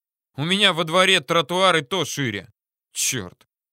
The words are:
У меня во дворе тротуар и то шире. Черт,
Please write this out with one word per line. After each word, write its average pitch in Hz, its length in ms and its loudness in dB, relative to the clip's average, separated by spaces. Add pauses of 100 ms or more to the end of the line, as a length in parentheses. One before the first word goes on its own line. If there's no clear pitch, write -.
(340)
У 135 100 -6
меня 190 280 2
во 170 120 0
дворе 185 360 2
тротуар 170 560 0
и 156 60 0
то 165 220 -4
шире. 110 480 -6 (400)
Черт, - 560 -6 (240)